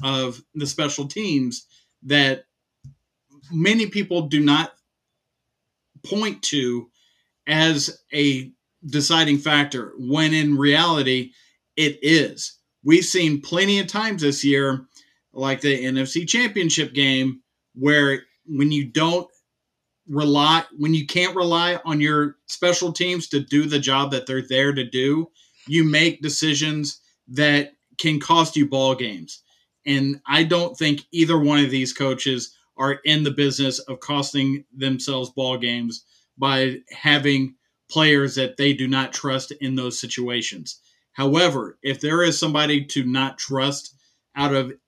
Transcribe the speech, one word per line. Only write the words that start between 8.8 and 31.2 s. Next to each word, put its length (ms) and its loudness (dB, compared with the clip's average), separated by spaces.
deciding 540 4
factor, 580 -2
when 380 0
in 240 2
reality, 760 2
it 260 0
is. 560 2
We've 200 6
seen 360 0
plenty 380 0
of 80 -2
times 360 -4
this 220 0
year, 400 2
like 280 -4
the 240 0
N 140 -2
F 100 -2
C 160 -4
Championship 680 -2
game, 480 0
where 480 2
when 280 0
you 140 -2
don't 420 -2
rely, 560 2
when 180 0
you 120 0
can't 300 -2
rely 480 0
on 160 -2
your 360 0
special 460 -2
teams 360 -4
to 100 0
do 280 0
the 120 0
job 320 0
that 160 -6
they're 160 -4
there 300 0
to 100 -4
do, 480 -2
you 160 4
make 380 2
decisions 800 -4
that 440 0
can 220 0
cost 360 2
you 100 4
ball 280 0
games. 480 -10
And 420 0
I 180 4
don't 320 0
think 260 0
either 260 4